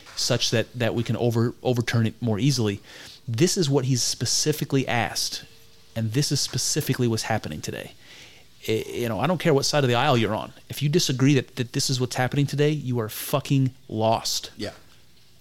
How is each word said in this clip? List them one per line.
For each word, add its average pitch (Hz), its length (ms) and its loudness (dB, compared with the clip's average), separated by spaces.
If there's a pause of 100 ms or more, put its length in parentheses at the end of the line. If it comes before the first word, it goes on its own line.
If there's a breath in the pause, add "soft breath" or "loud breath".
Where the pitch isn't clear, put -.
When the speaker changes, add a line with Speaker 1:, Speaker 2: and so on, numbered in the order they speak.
(160 loud breath)
Speaker 1:
such - 340 0
that, 113 160 2 (100)
that 113 180 0
we 117 100 0
can 113 120 -2
over-, 117 460 2
overturn 117 440 2
it - 140 -4
more 113 180 0
easily. 117 420 0 (480 loud breath)
This 117 280 2
is 156 140 2
what 135 140 4
he's 127 180 2
specifically - 840 0
asked, - 560 -2 (500)
and 113 180 -2
this 147 200 0
is 139 80 0
specifically 131 680 0
what's 113 180 0
happening 92 360 -4
today. - 320 -10 (760 loud breath)
I, 110 180 0
you 117 220 -4
know, 107 100 -4
I 123 80 -2
don't 180 140 0
care 165 140 4
what 139 100 2
side 147 180 2
of 127 60 4
the 120 80 4
aisle 131 200 4
you're 107 200 2
on. 64 160 -8 (160)
If - 140 -8
you 147 60 2
disagree 135 460 4
that, - 220 0
that 120 160 -6
this - 180 -2
is 127 100 0
what's 127 140 -2
happening 135 320 0
today, 147 240 2
you 127 300 -2
are 107 80 -2
fucking 135 640 0 (160)
lost. - 680 0
Speaker 2:
Yeah. 101 140 -8 (720)